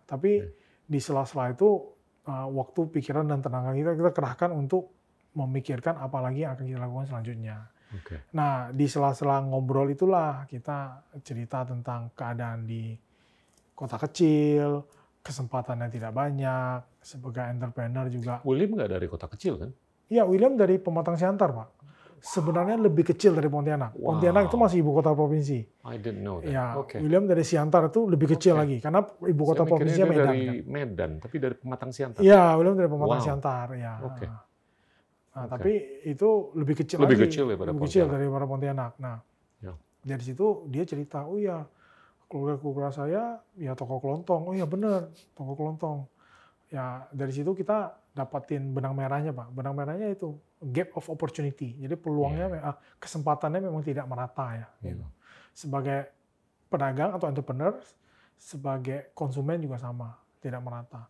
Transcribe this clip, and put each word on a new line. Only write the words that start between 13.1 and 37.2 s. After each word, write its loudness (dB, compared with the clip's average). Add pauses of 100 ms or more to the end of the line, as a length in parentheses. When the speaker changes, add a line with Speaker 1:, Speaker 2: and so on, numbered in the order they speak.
Speaker 1:
kota -10
kecil, 4 (360)
kesempatan -6
yang -4
tidak -8
banyak, -2 (200)
sebagai -10
entrepreneur -4
juga. -4
Speaker 2:
William 2
nggak -2
dari -2
kota -8
kecil -4
kan? -8 (360)
Speaker 1:
Iya, 4
William 6
dari 6
Pematang -2
Siantar, 2
Pak. -8 (500)
Sebenarnya 0
lebih 4
kecil 6
dari 2
Pontianak. 0
Speaker 2:
Wow. -2
Speaker 1:
Pontianak 6
itu 0
masih 6
ibu 4
kota 4
provinsi. 2 (220)
Speaker 2:
I -10
didn't -6
know -6
that. -6
Speaker 1:
Ya, -2
Speaker 2:
Oke. -6
Speaker 1:
William 4
dari 4
Siantar 4
itu 2
lebih 4
kecil 6
Speaker 2:
Oke. 6
Speaker 1:
lagi, 2
karena 4
ibu 0
kota 4
Speaker 2:
Saya 4
mikirnya -
Speaker 1:
provinsinya 4
Speaker 2:
dia 6
Speaker 1:
Medan, 6
Speaker 2:
dari 2
Speaker 1:
kan. -4
Speaker 2:
Medan, -4
tapi -10
dari -2
Pematang -8
Siantar. -6
Speaker 1:
Iya, 12 (120)
William 6
dari 4
Pematang 0
Speaker 2:
Wow. 0
Speaker 1:
Siantar, -2
ya. -8 (100)
Speaker 2:
Oke. -8
Speaker 1:
Nah, -12 (960)
Speaker 2:
Oke. -10
Speaker 1:
tapi 0 (320)
itu 2 (240)
lebih 0
kecil -4
Speaker 2:
Lebih 8
Speaker 1:
lagi, 8